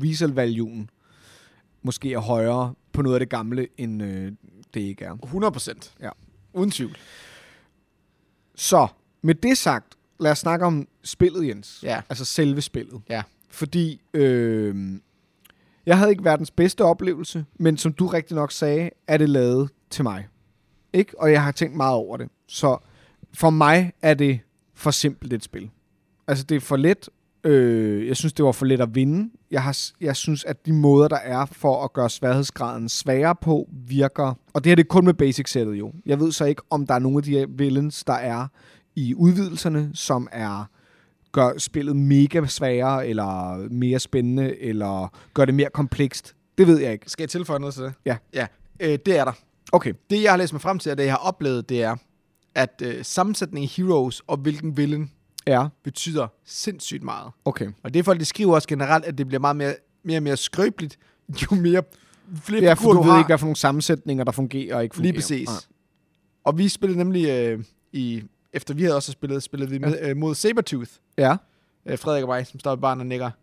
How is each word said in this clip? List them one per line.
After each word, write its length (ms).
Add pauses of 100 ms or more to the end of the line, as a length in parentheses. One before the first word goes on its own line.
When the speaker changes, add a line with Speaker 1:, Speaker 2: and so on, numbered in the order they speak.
Speaker 1:
resale-valuen 840 (920)
måske 300
er 60
højere 540 (200)
på 80
noget 140
af 40
det 100
gamle, 380 (100)
end, 260
øh, 280 (420)
det 80
ikke 240
er. 180
Speaker 2:
Hundrede 280
procent. 500
Speaker 1:
Ja. 80 (440)
Speaker 2:
Uden 180
tvivl. 260 (1600)
Speaker 1:
Så, 320 (340)
med 140
det 220
sagt, 380 (240)
lad 120
os 80
snakke 260
om 220 (160)
spillet, 440
Jens. 360
Speaker 2:
Ja. 260
Speaker 1:
Altså 160
selve 360
spillet. 480
Speaker 2:
Ja. 140 (260)
Speaker 1:
Fordi, 520 (120)
øh, 760 (960)
jeg 120
havde 140
ikke 120
verdens 280
bedste 340
oplevelse, 600 (140)
men 180
som 160
du 140
rigtig 280
nok 160
sagde, 380 (180)
er 100
det 120
lavet 400 (200)
til 140
mig. 240 (680)
Ikke? 260
Og 120
jeg 120
har 80
tænkt 240
meget 200
over 220
det. 100 (200)
Så 300 (560)
for 160
mig 420 (100)
er 120
det 260 (340)
for 180
simpelt 420
et 100
spil. 260 (580)
Altså, 160
det 120
er 60
for 160
let. 320 (340)
Øh, 640
jeg 100
synes, 160
det 120
var 60
for 140
let 160
at 140
vinde. 340 (220)
Jeg 120
har 80
s-, 300
jeg 140
synes, 280
at 220
de 80
måder, 340
der 100
er 280
for 380
at 100
gøre 160
sværhedsgraden 800
sværere 460
på, 360
virker. 600 (200)
Og 100
det 60
her, 60
det 80
er 40
kun 180
med 80
basic 360
sættet 240
jo. 200 (120)
Jeg 140
ved 120
så 140
ikke, 240
om 180
der 60
er 60
nogle 180
af 60
de 80
her 180
villains, 540
der 100
er 340 (480)
i 200
udvidelserne, 800
som 380
er, 340 (640)
gør 260
spillet 380
mega 520
sværere, 600
eller 500 (140)
mere 280
spændende, 640
eller 520 (200)
gør 120
det 80
mere 200
komplekst. 640 (220)
Det 100
ved 120
jeg 140
ikke. 180
Speaker 2:
Skal 120
jeg 60
tilføje 300
noget 160
til 80
det? 100 (120)
Speaker 1:
Ja. 120 (160)
Speaker 2:
Ja. 140 (320)
Øh, 260
det 120
er 80
der. 60 (400)
Speaker 1:
Okay. 220 (160)
Speaker 2:
Det, 140
jeg 80
har 60
læst 160
mig 80
frem 180
til, 120
og 60
det, 60
jeg 100
har 40
oplevet, 520
det 140
er, 120 (600)
at, 300
øh, 200
sammensætningen 640
af 80
heroes 500
og 100
hvilken 400
villain 340 (360)
Speaker 1:
Ja. 200 (160)
Speaker 2:
betyder 440 (180)
sindssygt 580
meget. 280 (140)
Speaker 1:
Okay. 260 (120)
Speaker 2:
Og 100
det 60
er 40
folk, 160
de 60
skriver 300
også 120
generelt, 380
at 120
det 100
bliver 140
meget 140
mere, 200 (280)
mere 140
og 60
mere 140
skrøbeligt, 600 (440)
jo 140
mere 280 (600)
flere 180
Speaker 1:
Ja, 120
Speaker 2:
figurer, 20
Speaker 1:
for 180
du 40
Speaker 2:
du 60
Speaker 1:
ved 80
Speaker 2:
har. 80
Speaker 1:
ikke, 80
hvad 100
for 80
nogle 100
sammensætninger, 680
der 80
fungerer 440
og 80
ikke 120
fungerer. 180
Speaker 2:
Lige 80
præcis. 280
Speaker 1:
Nej. 80 (840)
Speaker 2:
Og 140
vi 120
spillede 300
nemlig, 300
øh, 340 (280)
i, 320 (300)
efter 200
vi 100
havde 120
også 160
spillet, 320
spillede 280
vi 60
med, 240
Speaker 1:
Ja. 80
Speaker 2:
øh, 80
mod 180
Sabertooth. 560 (260)
Speaker 1:
Ja. 180 (500)
Speaker 2:
Øh, 120
Frederik 260
og 60
mig, 180
som 120
står 140
i 40
baren 220
og 60
nikker. 240 (140)